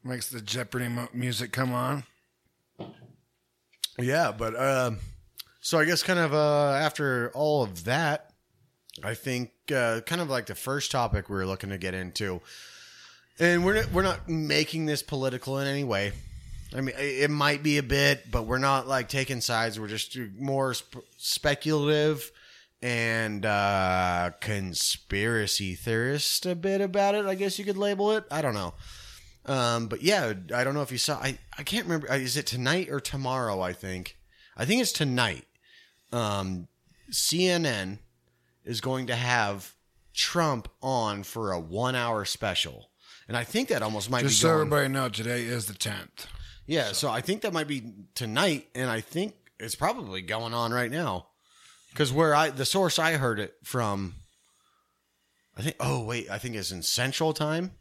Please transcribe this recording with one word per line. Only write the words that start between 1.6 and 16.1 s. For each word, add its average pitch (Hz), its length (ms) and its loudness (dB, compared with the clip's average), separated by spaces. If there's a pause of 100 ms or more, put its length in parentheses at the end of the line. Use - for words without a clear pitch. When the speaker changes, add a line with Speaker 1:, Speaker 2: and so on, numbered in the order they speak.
Speaker 1:
on. 127 300 0 (2000)
Speaker 2:
Yeah, 131 340 2
but, 113 280 -4
um, 127 380 2 (640)
so - 180 2
I 151 60 6
guess 165 180 2
kind 185 160 2
of, 160 160 2
uh, 147 380 4
after 135 640 0
all 147 280 2
of 90 220 -4
that, 147 460 0 (760)
I 113 100 -4
think, 123 380 -4 (220)
uh, 117 300 2
kind 170 160 -2
of 165 80 -2
like 127 180 -2
the 104 80 -8
first 135 360 -4
topic 113 380 0
we 101 80 -2
were 95 100 0
looking 95 240 -4
to 95 80 -6
get 92 160 -4
into, 92 460 -4 (1000)
and 175 260 6
we're, 214 280 4
we're 180 100 4
not 180 260 0
making 156 580 0
this 147 160 0
political 131 580 -2
in 139 80 0
any 139 160 0
way. 101 280 0 (640)